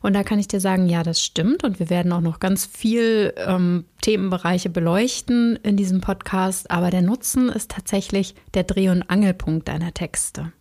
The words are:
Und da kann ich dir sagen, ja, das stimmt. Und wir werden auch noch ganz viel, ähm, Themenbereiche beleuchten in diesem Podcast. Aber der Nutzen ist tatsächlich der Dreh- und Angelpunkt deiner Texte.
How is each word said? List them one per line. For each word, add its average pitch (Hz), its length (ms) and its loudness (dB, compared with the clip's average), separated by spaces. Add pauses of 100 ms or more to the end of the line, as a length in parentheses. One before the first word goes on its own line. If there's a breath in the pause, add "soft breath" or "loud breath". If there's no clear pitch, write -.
Und 202 120 2
da 202 100 2
kann 208 140 0
ich 202 100 0
dir 202 120 -2
sagen, 185 280 2
ja, 170 140 2
das 165 180 -2
stimmt. 240 440 0
Und 208 160 -2
wir 165 100 -2
werden 175 220 2
auch 175 100 0
noch 165 180 -2
ganz 190 280 0
viel, 226 680 0
ähm, 180 480 0 (160)
Themenbereiche 185 680 0
beleuchten 220 920 0
in 208 120 2
diesem 190 240 2
Podcast. 190 720 -4
Aber 175 220 0
der 185 100 2
Nutzen 247 480 0
ist - 220 -6
tatsächlich 196 640 -4 (180 soft breath)
der 185 120 0
Dreh- 190 240 2
und 180 200 0
Angelpunkt 180 580 0
deiner 165 280 -6
Texte. - 640 -6